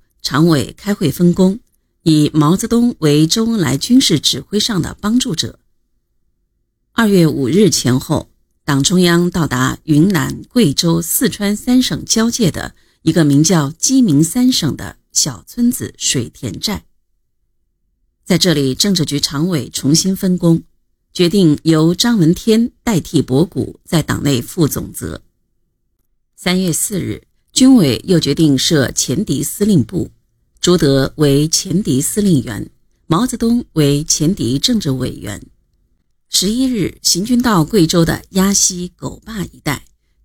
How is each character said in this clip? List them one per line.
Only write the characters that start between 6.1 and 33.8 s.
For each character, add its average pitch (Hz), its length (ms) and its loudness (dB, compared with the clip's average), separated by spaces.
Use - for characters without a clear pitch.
二 233 140 0
月 185 200 4
五 135 200 -2
日 180 220 4
前 131 320 0
后， - 300 -4
党 139 180 0
中 180 200 2
央 175 280 2
到 165 160 -2
达 127 380 -2
云 156 240 4
南、 139 400 -4
贵 196 240 2
州、 165 300 -2
四 220 260 -2
川 202 260 -4
三 247 280 0
省 - 240 -4
交 226 240 0
界 214 200 0
的 - 240 -8
一 160 100 0
个 175 100 2
名 143 200 4
叫 160 280 2
“鸡 262 300 0
鸣 160 240 4
三 247 260 0
省” 170 260 -2
的 - 200 -14
小 - 340 -4
村 240 240 0
子 - 280 -6
水 104 320 -4
田 98 280 -10
寨。 - 260 -8
在 175 140 0
这 160 160 2
里， 135 200 0
政 202 200 0
治 160 100 0
局 143 160 -4
常 156 280 -4
委 147 200 -4
重 135 260 -2
新 185 220 0
分 185 220 -2
工， 165 240 2
决 175 160 0
定 160 360 2
由 160 300 2
张 233 220 0
闻 165 160 4
天 226 380 0
代 214 160 0
替 - 220 -2
博 135 240 2
古 - 400 -8
在 156 180 -2
党 120 200 -6
内 135 180 0
负 160 260 -2
总 113 240 -6
责。 - 300 -12
三 185 260 -2
月 175 100 -2
四 185 280 -6
日， 113 260 -8
军 262 240 6
委 143 300 2
又 170 140 2
决 143 140 0
定 147 220 4
设 131 360 0
前 143 320 -4
敌 143 180 -4
司 - 220 -4
令 190 180 4
部， - 280 -6
朱 180 160 2
德 139 400 2
为 147 320 2
前 185 340 -2
敌 135 180 0
司 - 220 -4
令 170 200 4
员， 110 280 -10
毛 226 200 0
泽 247 100 -6
东 233 360 0
为 143 320 2